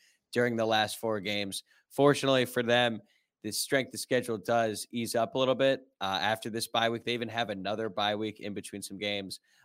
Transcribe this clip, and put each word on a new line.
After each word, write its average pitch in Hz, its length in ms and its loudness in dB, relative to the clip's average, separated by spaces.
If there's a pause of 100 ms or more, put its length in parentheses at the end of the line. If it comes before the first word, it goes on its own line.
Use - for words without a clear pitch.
(320)
during 120 240 2
the 113 100 2
last 107 320 2
four 110 220 -2
games. 101 420 -4 (280)
Fortunately 135 560 4
for 123 160 -2
them, 117 400 2 (420)
the 107 80 -6
strength 127 420 -2
of 110 60 -8
schedule 123 380 -2
does 113 540 0
ease 117 220 -4
up 113 200 0
a 139 40 0
little 131 160 4
bit. 135 280 2 (180)
Uh, 95 200 -2
after 110 300 0
this 110 160 -4
bye 113 220 2
week, 117 160 -2
they 120 100 0
even 117 140 -4
have 113 220 -2
another 104 380 -4
bye 104 280 0
week 107 240 -4
in 101 140 -8
between 98 280 -10
some 98 160 -12
games. 101 420 -4 (240)